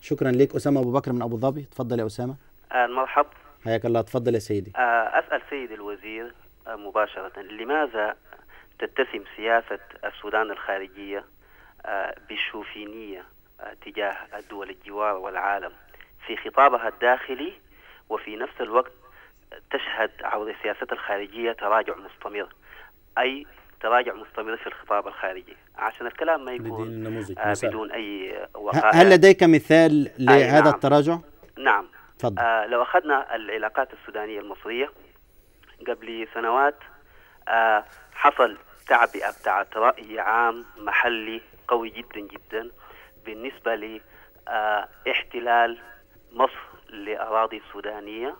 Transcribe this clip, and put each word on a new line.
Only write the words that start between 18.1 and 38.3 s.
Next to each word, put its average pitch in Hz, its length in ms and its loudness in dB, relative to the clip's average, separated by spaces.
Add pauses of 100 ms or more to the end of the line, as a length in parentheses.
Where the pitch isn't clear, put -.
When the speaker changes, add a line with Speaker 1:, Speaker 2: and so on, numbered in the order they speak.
Speaker 2:
نفس 123 240 -10
الوقت 120 320 0 (760)
تشهد - 400 -4 (120)
عبر 107 400 -6
سياستها 110 300 -6
الخارجية 107 600 -6
تراجع 107 440 0
مستمر، 101 520 -12 (680)
أي 135 280 -2 (340)
تراجع 120 340 0
مستمر 110 420 -10
في - 100 -12
الخطاب 104 400 -4
الخارجي، 92 500 -10 (200)
عشان 110 300 -6
الكلام 156 380 -2
ما 127 80 -8
يكون، 117 180 -8
Speaker 3:
بدون 113 320 -8
نموذج، 110 360 -8
Speaker 2:
آه، 107 120 0
Speaker 3:
مثال. 104 180 -2
Speaker 2:
بدون 107 240 -6
أي 101 400 -10
Speaker 1:
ه-، - 260 -12
Speaker 2:
وقائع؟ 107 360 2
Speaker 1:
هل 180 160 10
لديك 185 320 10
مثال 156 680 8
Speaker 2:
أي - 100 -16
Speaker 1:
لهذا 131 460 8
Speaker 2:
نعم. 143 100 8
Speaker 1:
التراجع؟ 147 440 4 (400)
Speaker 2:
نعم. 110 280 2 (320)
Speaker 1:
تفضل. 110 200 -2
Speaker 2:
آه، 113 280 2
لو 120 160 2
أخذنا 143 540 0
العلاقات 110 560 -4
السودانية 107 480 -10
المصرية 113 500 -8 (960)
قبل 113 460 -10
سنوات، 127 400 2 (760)
آه، 113 360 2 (280)
حصل 127 440 2 (320)